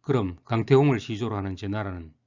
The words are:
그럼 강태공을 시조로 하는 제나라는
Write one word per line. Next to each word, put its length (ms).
그럼 440
강태공을 540
시조로 380
하는 180
제나라는 580